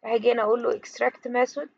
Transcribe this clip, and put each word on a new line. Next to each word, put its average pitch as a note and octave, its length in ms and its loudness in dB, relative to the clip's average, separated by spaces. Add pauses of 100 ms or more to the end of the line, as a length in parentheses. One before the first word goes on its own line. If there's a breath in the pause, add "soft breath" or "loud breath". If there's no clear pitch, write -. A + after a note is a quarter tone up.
هاجي A3+ 280 2
هنا A#3 100 0
أقول A#3 200 2
له A3+ 180 -2
extract - 480 -6
method B3 500 -2